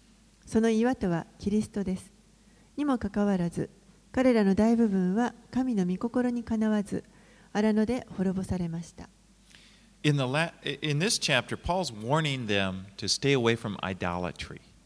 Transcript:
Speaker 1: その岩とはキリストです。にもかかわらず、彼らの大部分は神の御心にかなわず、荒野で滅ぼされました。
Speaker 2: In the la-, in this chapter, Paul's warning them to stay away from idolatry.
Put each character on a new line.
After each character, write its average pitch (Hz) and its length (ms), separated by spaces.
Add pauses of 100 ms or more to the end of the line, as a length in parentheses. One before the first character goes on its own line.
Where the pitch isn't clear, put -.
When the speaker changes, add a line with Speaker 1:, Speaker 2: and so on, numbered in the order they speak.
(460)
Speaker 1:
そ 220 160
の 226 80
岩 233 260
と 208 140
は 165 180 (120)
キ 196 100
リ 214 120
ス 208 60
ト 202 160
で 185 140
す。 - 120 (680)
に 285 80
も 262 120
か 247 120
か 208 160
わ 202 100
ら 170 140
ず、 - 200 (400)
彼 254 240
ら 220 100
の 190 120
大 220 200
部 233 120
分 185 260
は 233 220 (160)
神 254 240
の 185 100
御 185 120
心 247 340
に 240 120
か 226 140
な 214 140
わ 208 100
ず、 202 220 (500)
荒 214 180
野 214 140
で 240 220 (100)
滅 185 180
ぼ 185 80
さ 190 140
れ 175 100
ま 165 140
し - 120
た。 - 160 (920)
Speaker 2:
In 147 140
the 139 80
la-, 151 300 (280)
in 147 160
this - 220
chapter, 123 360
Paul's 170 380
warning 131 540
them 95 380 (120)
to 104 100
stay 139 260
away 117 220
from 110 280
idolatry. 90 760 (240)